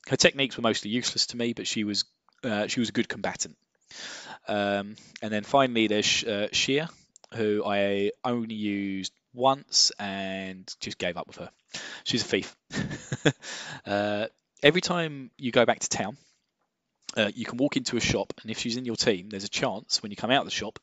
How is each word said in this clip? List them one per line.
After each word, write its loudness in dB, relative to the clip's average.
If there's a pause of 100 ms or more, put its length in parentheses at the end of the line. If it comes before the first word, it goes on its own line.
Her 0
techniques 4
were -6
mostly 2
useless 0
to -10
me, 0
but -4
she 0
was, 0 (400)
uh, 0
she -2
was 2
a -8
good 0
combatant. -6 (920)
Um, 0 (260)
and -4
then 0
finally, 4
there's 4
Sh-, 2
uh, -2
Shia, 2 (440)
who 0
I 2 (120)
only -2
used -2 (220)
once 4
and -6
just -8
gave -2
up -8
with -18
her. -12 (540)
She's 0
a -2
thief. 0 (160)
<laughs> -2 (500)
Uh, 0 (360)
every 8
time -4
you -2
go 8
back 2
to -4
town, -2 (1000)
uh, 2
you -6
can -6
walk 0
into -2
a 2
shop, 0
and -10
if -6
she's -2
in -6
your -4
team, 0
there's -8
a -8
chance -2
when -10
you -10
come -4
out 6
of -4
the -10
shop, -8